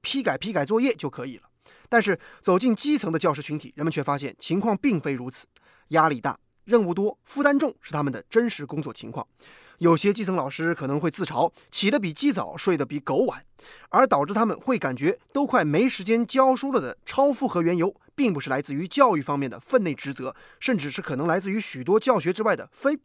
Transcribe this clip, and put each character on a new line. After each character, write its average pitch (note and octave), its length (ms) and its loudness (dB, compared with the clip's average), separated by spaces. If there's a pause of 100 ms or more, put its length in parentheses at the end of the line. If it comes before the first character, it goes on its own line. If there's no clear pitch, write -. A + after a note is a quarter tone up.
批 - 200 -4
改 F#3+ 160 0
批 G#3 160 -8
改 E3 120 0
作 G#3+ 160 0
业 B3+ 120 2
就 D#3+ 160 -8
可 B2+ 180 -10
以 B2+ 100 -14
了。 - 60 -20 (460)
但 A#3 140 4
是 F#3+ 160 0 (220)
走 F#3 180 4
进 A#3+ 160 2
基 D4 240 0
层 E3+ 140 -4
的 D#3+ 60 0
教 D#3+ 140 2
师 D3 80 -8
群 D3+ 160 -8
体， C3+ 200 -12
人 D3 100 -4
们 E3 60 0
却 D3 100 -2
发 C#3+ 160 -2
现 C#3 220 -10
情 E3+ 180 -2
况 G#3 180 0
并 G#3 240 0
非 C#3+ 120 -2
如 B2 180 -6
此， - 160 -16 (440)
压 D#3+ 180 6
力 C3+ 120 -2
大、 C3+ 160 -4 (280)
任 A3 200 4
务 F3 80 -2
多、 G3+ 300 -2
负 C#4 220 -4
担 C#4+ 120 4
重 C#4+ 240 0
是 - 120 -20
他 D3+ 100 -2
们 C#3 100 -2
的 A2 160 -10
真 A#3 220 2
实 D3 160 -10
工 D3 160 -8
作 C#3 100 -10
情 - 160 -16
况。 A#2 160 -10 (540)
有 E3 180 4
些 G3+ 160 2
基 G#3+ 120 -6
层 F#3 100 -2
老 C#3 160 -2
师 E3 240 -2
可 C#3 140 -6
能 C#3+ 100 -2
会 D#3+ 100 -2
自 F3 160 -6
嘲， D3+ 280 0 (180)
起 - 180 0
得 - 120 2
比 F3+ 120 -4
鸡 C#4 200 0
早， C3+ 240 -6
睡 F3 200 0
得 C#3+ 80 0
比 C#3+ 140 -6
狗 C#3+ 200 -2
晚， - 260 0 (460)
而 A3 140 6
导 D3 200 4
致 F#3 100 -4
他 A3 100 2
们 G3+ 140 0
会 B3+ 180 -2
感 C3+ 200 -4
觉 D3 200 0 (160)
都 C#4 140 0
快 G#3+ 180 2
没 D#3+ 240 2
时 - 140 -6
间 A3+ 240 0
教 C4 300 4
书 C4+ 160 -6
了 A3+ 80 2
的 B2 260 -6
超 C#4 240 2
负 C4 160 -2
荷 F3+ 160 0
缘 E3+ 140 2
由， F3 180 0 (220)
并 B3 160 2
不 D3 80 -4
是 C3+ 100 -6
来 C3+ 100 0
自 C#3+ 140 -8
于 E3+ 140 -4
教 B3 280 4
育 C#3+ 60 -2
方 C#3+ 160 -4
面 C#3 100 -2
的 G#2+ 120 -12
分 B3 240 2
内 D#3 100 -2
职 C#3 180 -8
责， C3 220 -10 (240)
甚 B3+ 180 0
至 C#3+ 140 -4
是 D#3+ 100 -8
可 E3 140 -6
能 D3 140 -2
来 E3+ 100 2
自 F#3+ 140 -4
于 A3 80 -2
许 B2+ 240 -8
多 G3+ 160 4
教 A#3+ 180 2
学 D#3 140 -2
之 G#3+ 100 -6
外 G#3 140 0
的 - 160 -10
非 C#4 320 0